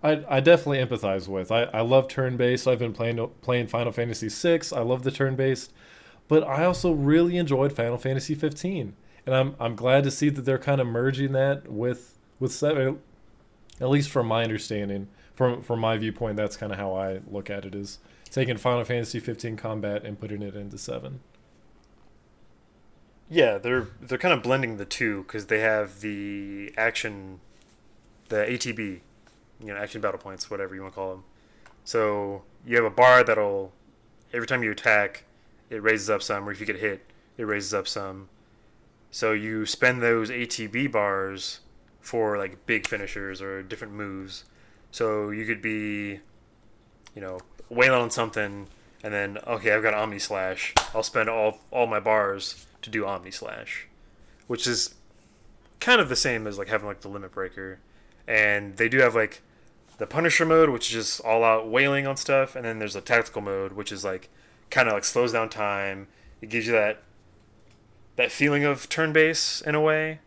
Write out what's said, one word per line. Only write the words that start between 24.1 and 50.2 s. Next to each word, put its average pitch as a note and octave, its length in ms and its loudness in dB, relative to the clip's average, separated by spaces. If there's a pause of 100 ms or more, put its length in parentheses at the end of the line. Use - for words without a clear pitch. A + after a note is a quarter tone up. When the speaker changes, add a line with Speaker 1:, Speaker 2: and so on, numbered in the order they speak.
Speaker 2:
kinda F3 180 4
blending B2 400 0
the G2+ 80 -8
two, G2+ 400 -4
'cause G#2 220 -12
they G#2+ 140 2
have G#2+ 400 0
the G2+ 760 -10
action, G2+ 640 -4 (880)
the G#2+ 140 0
A A#2+ 160 -2
T A#2+ 140 -6
B, G2 280 -8 (600)
you A2+ 80 -14
know, G2+ 80 -8
action G#2 240 -8
battle G2 200 -2
points, F#2+ 300 -12
whatever G2 240 -8
you F#2+ 80 -12
wanna F#2+ 120 -14
call F#2+ 180 -6
'em. F#2+ 120 -14 (600)
So G#2 580 0 (240)
you A#2+ 100 2
have A#2 80 6
a G#2+ 60 2
bar B2 340 10
that'll, G2+ 480 2 (600)
every A#2 140 -4
time B2+ 160 -2
you A2 80 0
attack, G#2 540 2 (460)
it A2 120 -8
raises G#2+ 280 2
up G#2 120 2
some, G2+ 260 -4
or G#2 40 -6
if F#2+ 80 -10
you G#2+ 60 -8
get G#2 100 -4
hit, G2+ 300 -4 (320)
it A#2 60 -6
raises G#2 280 -2
up G2 160 -2
some. F#2+ 400 -10 (840)
So A2 220 0
you A2 340 -2
spend B2+ 360 2
those A#2 280 2
A A#2+ 160 -4
T A#2 200 -6
B A#2 200 -2
bars G2 720 -2 (400)
for, G#2+ 360 -2
like, F#2+ 300 -8
big A2+ 200 0
finishers G2 540 -8
or G2 220 -10
different G#2 320 -14
moves. G2 500 -12 (460)
So G#2+ 400 -2
you G#2+ 160 -8
could G#2+ 160 -4
be, G#2 580 -6 (960)
you G#2 80 -16
know, F#2 160 -10 (320)
wailing B2+ 320 6
on A#2 80 -2
something, G#2 560 -4 (380)
and G#2+ 100 -6
then, G2+ 320 -4
"Okay, A2+ 240 0
I've G#2+ 120 4
got A2 120 2
Omni G#2 240 -2
Slash. F#2+ 560 -4 (200)